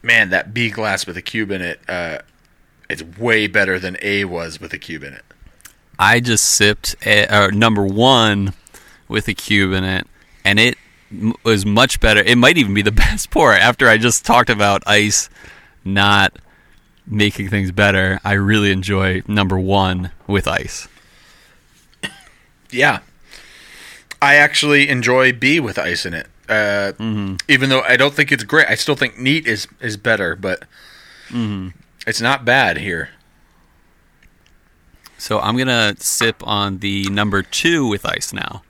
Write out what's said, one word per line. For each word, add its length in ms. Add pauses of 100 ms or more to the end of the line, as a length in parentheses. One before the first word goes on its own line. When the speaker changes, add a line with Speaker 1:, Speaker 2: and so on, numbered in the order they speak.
Speaker 1:
man, 260
that 240
B 160
glass 380
with 100
a 40
cube 300
in 100
it, 260
uh, 320 (720)
it's 140
way 440
better 320
than 220
A 240
was 340
with 140
a 40
cube 260
in 100
it. 100 (720)
Speaker 2:
I 220
just 260
sipped 500 (100)
a, 280 (120)
or 60
number 340
one 680 (540)
with 200
a 60
cube 400
in 100
it, 220 (400)
and 140
it 180 (340)
m-, 220 (100)
was 220
much 340
better. 220
It 160
might 220
even 160
be 80
the 80
<laughs> 0
best 400
pour 220
after 360
I 80
just 260
talked 280
about 340
ice 440 (540)
not 540 (680)
making 420
things 220
better. 520
I 100
really 380
enjoy 560
number 300
one 540 (160)
with 200
ice. 400 (1800)
Speaker 1:
Yeah. 300 (1200)
I 140
actually 520
enjoy 460
B 260
with 180
ice 280
in 80
it. 140 (240)
Uh, 480
Speaker 2:
Mm-hmm. 360 (120)
Speaker 1:
even 220
though 120
I 140
don't 180
think 180
it's 120
great, 240
I 80
still 200
think 220
neat 300
is, 200 (120)
is 180
better, 380
but 300 (640)
Speaker 2:
Mm-hmm. 400 (360)
Speaker 1:
it's 140
not 240
bad 340
here. 320 (2000)
Speaker 2:
So 220
I'm 160
gonna 440
sip 460
on 340
the 300
number 320
two 460
with 180
ice 280
now. 360